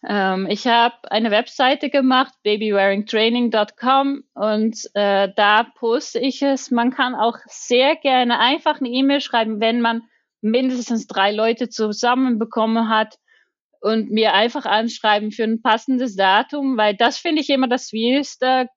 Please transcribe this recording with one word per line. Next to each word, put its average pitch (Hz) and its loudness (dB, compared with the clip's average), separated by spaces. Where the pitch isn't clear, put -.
Ähm, 190 -2
ich 208 -4
hab 233 2
eine 220 0
Webseite 254 0
gemacht, 262 2
babywearingtraining 214 0
dot 214 -2
com, 277 0
und, 220 -2
äh, 202 2
da 214 4
poste - -4
ich 262 -4
es. 277 -2
Man 240 0
kann 254 -2
auch 226 0
sehr 262 0
gerne 254 0
einfach 294 0
eine 247 -4
E-Mail 269 2
schreiben, 220 -2
wenn 226 0
man 226 0
mindestens 240 -2
drei 202 0
Leute 226 -2
zusammenbekommen 226 0
hat 220 0
und 220 -2
mir 220 2
einfach 233 0
anschreiben 214 0
für 226 -6
ein 220 -2
passendes 240 -2
Datum, 247 0
weil 208 2
das 233 0
finde 311 -2
ich 262 -8
immer 262 2
das 247 -4
Schwierigste 254 0